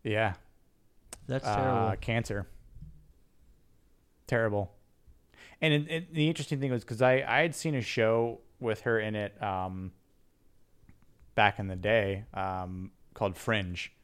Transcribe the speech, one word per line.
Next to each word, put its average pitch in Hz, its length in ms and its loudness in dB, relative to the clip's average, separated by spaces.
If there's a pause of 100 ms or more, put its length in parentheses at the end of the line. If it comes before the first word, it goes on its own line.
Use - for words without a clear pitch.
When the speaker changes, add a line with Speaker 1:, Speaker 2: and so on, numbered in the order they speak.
Speaker 1:
Yeah. 107 300 2 (920)
Speaker 2:
That's 131 200 -4
Speaker 1:
Uh, 104 100 0
Speaker 2:
terrible. 98 460 0
Speaker 1:
cancer. 113 460 -4 (1800)
Terrible. 104 460 0 (920)
And 156 100 4
it, 147 180 2
it, 165 240 -6
the 151 140 4
interesting 151 320 -2
thing 135 100 0
was, 120 140 0
'cause 113 160 -8
I, 131 260 6
I 123 140 2
had 160 140 2
seen 156 200 -2
a 123 80 0
show 117 580 2 (180)
with 113 240 -2
her 113 180 2
in 107 140 -4
it, 104 280 -6
um, 92 500 -4 (1400)
back 104 220 4
in 101 100 -4
the 92 80 -6
day, 101 480 0 (100)
um, 92 560 -6 (240)
called 98 220 -2
Fringe. 95 560 -4 (120)